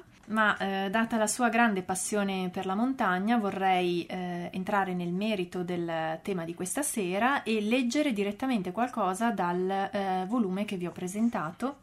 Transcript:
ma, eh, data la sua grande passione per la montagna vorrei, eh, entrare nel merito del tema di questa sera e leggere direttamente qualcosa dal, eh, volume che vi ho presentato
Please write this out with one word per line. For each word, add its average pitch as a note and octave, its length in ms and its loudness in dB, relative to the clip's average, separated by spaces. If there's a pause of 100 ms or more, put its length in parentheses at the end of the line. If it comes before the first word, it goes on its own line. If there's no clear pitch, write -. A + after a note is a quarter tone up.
(300)
ma, G#3+ 280 2
eh, G3 320 0
data A3+ 260 2
la G#3+ 120 4
sua A#3 220 2
grande A3 340 4
passione F#3+ 680 -2
per F#3 160 -4
la F#3+ 80 -2
montagna A3 640 2
vorrei, F#3 680 2
eh, F3 440 -4
entrare F#3+ 440 0
nel F3 180 -2
merito F#3 500 -2
del E3 600 -2
tema F#3 200 -4
di E3 120 -6
questa F#3 260 -4
sera A3+ 600 0
e A3 180 0
leggere B3+ 520 2
direttamente G3+ 580 0
qualcosa A3 580 0
dal, F#3 400 0
eh, G3 580 0
volume G3+ 380 0
che G#3 100 -4
vi F3 120 -4
ho E3 40 -4
presentato G#3 920 -2